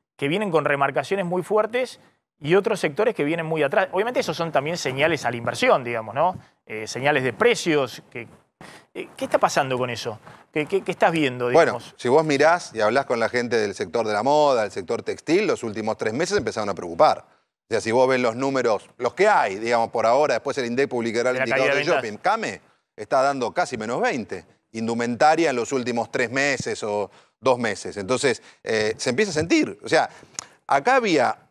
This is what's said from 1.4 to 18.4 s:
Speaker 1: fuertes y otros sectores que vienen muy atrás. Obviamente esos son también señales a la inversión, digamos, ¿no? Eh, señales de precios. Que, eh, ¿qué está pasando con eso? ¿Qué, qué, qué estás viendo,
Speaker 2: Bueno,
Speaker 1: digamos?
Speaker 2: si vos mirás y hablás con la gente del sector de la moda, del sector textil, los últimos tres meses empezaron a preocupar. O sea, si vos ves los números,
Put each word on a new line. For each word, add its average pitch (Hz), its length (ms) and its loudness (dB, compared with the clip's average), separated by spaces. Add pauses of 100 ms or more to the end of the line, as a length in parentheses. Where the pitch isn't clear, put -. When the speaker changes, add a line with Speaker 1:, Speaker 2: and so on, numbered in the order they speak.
Speaker 1:
fuertes 220 600 -2 (400)
y 147 140 2
otros 196 260 2
sectores 196 340 0
que 160 80 -2
vienen 160 220 -2
muy 160 180 -2
atrás. 190 300 2
Obviamente 233 260 -2
esos 170 160 -2
son 165 160 -4
también 147 260 -2
señales 143 460 -2
a 120 80 -2
la 123 60 -6
inversión, 127 480 0
digamos, 113 300 -6
¿no? 165 220 0 (280)
Eh, 110 200 -10
señales 131 380 0
de 131 80 0
precios. 160 800 0
Que, 117 160 -14 (680)
eh, - 220 -10
¿qué - 80 -10
está - 140 0
pasando 135 400 2
con 123 120 -2
eso? 110 300 -8 (340)
¿Qué, 151 120 -2
qué, 190 160 -2
qué 185 100 -4
estás 175 220 2
viendo, 127 320 0
Speaker 2:
Bueno, 123 140 4 (200)
Speaker 1:
digamos? - 160 -18
Speaker 2:
si - 140 -4
vos 156 160 6
mirás 151 500 2
y 110 60 -4
hablás 120 240 2
con 117 160 -2
la 117 80 0
gente 120 260 -2
del 107 180 0
sector 113 320 -4
de 107 60 -2
la 104 120 0
moda, 139 400 4
del 101 80 -6
sector 123 300 -6
textil, 165 460 0
los 127 160 -2
últimos 110 340 -4
tres 113 160 -2
meses 175 240 -2
empezaron 110 300 -4
a 98 60 -2
preocupar. 90 460 2
O - 500 -20
sea, 113 100 0
si 110 140 0
vos 127 160 6
ves 131 100 2
los 117 160 0
números, 127 640 -2